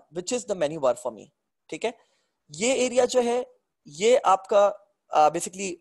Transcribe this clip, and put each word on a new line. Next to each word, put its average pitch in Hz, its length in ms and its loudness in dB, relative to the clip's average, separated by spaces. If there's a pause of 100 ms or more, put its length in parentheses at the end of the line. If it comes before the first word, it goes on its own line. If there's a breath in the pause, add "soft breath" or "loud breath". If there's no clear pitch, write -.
(140)
which 180 240 -8
is 214 120 -10
the 196 140 -4
menu 156 160 -4
bar 123 240 0
for 117 100 -8
me, 101 120 -20 (440)
ठीक 160 160 -8
है। 233 120 -6 (540)
ये 208 220 -2 (120)
एरिया 247 200 0
जो 247 160 0
है, 240 240 -2 (420)
ये 190 300 2
आपका, 190 480 2 (460)
uh, 151 240 6
basically 185 460 -8